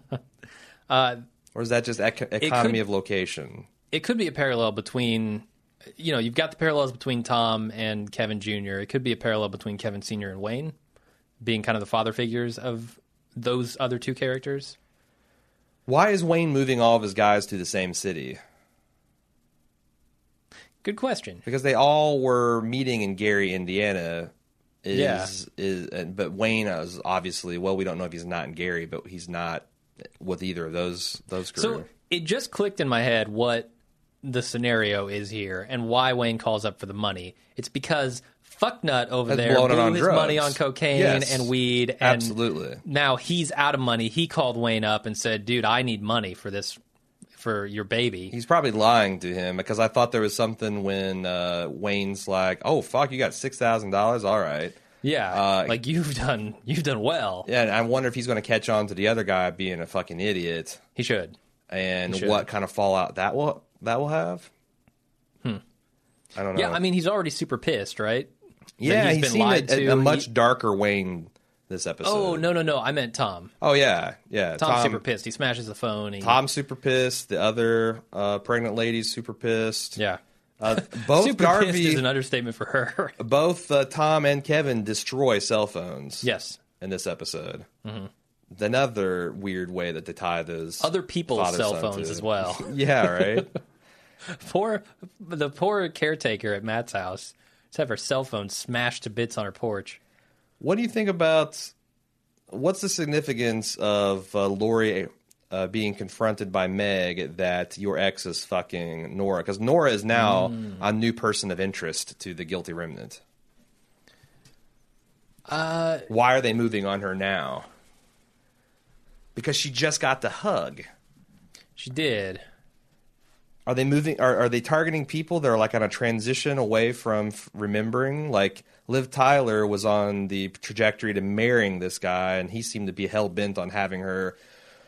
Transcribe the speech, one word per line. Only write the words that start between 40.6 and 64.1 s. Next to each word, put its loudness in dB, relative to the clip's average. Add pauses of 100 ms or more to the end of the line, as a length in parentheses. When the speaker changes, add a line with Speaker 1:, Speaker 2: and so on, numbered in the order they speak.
Speaker 2:
Yes. 4
Speaker 1:
and 0
weed, 2
and -4
Speaker 2:
Absolutely. 0
Speaker 1:
now 2
he's -2
out 2
of 0
money. 0
He 0
called 0
Wayne 2
up 0
and -6
said, -2
"Dude, 0
I 4
need -2
money -2
for -10
this, -8 (540)
for -4
your -6
baby." -4
Speaker 2:
He's -10
probably 2
lying 6
to -6
him, -2
because -4
I 4
thought 2
there 0
was 0
something -2
when, -2
uh, -2
Wayne's -4
like, 2
"Oh, 2
fuck, 0
you -8
got 0
six -8
thousand 2
dollars? 2
All 2
right." -4 (260)
Speaker 1:
Yeah, 0
Speaker 2:
Uh, 4
Speaker 1:
like, -2
"You've 0
done, -2 (100)
you've -2
done 0
well." -2
Speaker 2:
Yeah, 4
and 2
I 4
wonder 2
if -8
he's -6
gonna 0
catch 2
on 4
to -8
the 2
other 2
guy 2
being -4
a -6
fucking -4
idiot. -2 (160)
Speaker 1:
He -6
should. -2 (320)
Speaker 2:
And -2
Speaker 1:
He 0
should. 0
Speaker 2:
what 2
kind -2
of -4
fallout 2
that 0
will, -2 (180)
that 0
will -2
have? -4 (920)